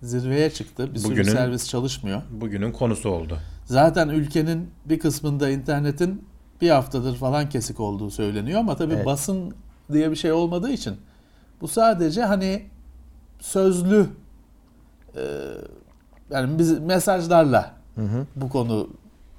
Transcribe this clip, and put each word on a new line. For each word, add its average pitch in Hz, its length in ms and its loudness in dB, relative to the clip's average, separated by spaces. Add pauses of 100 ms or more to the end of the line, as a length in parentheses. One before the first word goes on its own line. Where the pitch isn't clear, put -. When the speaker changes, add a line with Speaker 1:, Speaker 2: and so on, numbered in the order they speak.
Speaker 1:
zirveye 127 480 0
çıktı. - 440 -8
Bir 139 60 -6
sürü 107 120 -2
Speaker 2:
Bugünün, 101 200 4
Speaker 1:
servis 123 380 0
çalışmıyor. 120 520 -4 (100)
Speaker 2:
bugünün 107 400 -4
konusu 113 380 -2
oldu. 82 280 -4 (280)
Speaker 1:
Zaten 151 440 4
ülkenin 156 600 -2 (160)
bir 160 140 0
kısmında 143 500 0
internetin 147 760 -2 (360)
bir 170 80 6
haftadır 131 460 2
falan 135 340 0
kesik - 300 -4
olduğu 104 300 -4
söyleniyor 104 500 -2
ama 202 160 0
tabii 160 180 -2
Speaker 3:
Evet. 104 120 -2
Speaker 1:
basın 180 500 -4 (360)
diye 156 200 4
bir 156 40 -2
şey 160 160 0
olmadığı 175 400 0
için 110 240 -6 (640)
bu 160 60 -8
sadece 208 560 2
hani 196 420 0 (720)
sözlü, 190 680 4 (1080)
e, 65 60 -8 (1080)
yani 139 300 -2
biz 165 200 4
mesajlarla 170 920 4 (240)
Speaker 3:
Hı 113 60 -6
hı. 113 240 -2 (100)
Speaker 1:
bu 135 140 -6
konu 117 400 -2 (500)